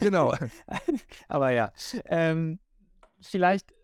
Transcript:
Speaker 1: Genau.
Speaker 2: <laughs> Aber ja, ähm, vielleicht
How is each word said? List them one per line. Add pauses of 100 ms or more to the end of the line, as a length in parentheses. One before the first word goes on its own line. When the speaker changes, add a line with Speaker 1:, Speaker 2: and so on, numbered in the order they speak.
Speaker 1:
Genau. (440)
Speaker 2:
<laughs>
Aber
ja, (320)
ähm, (600)
vielleicht (120)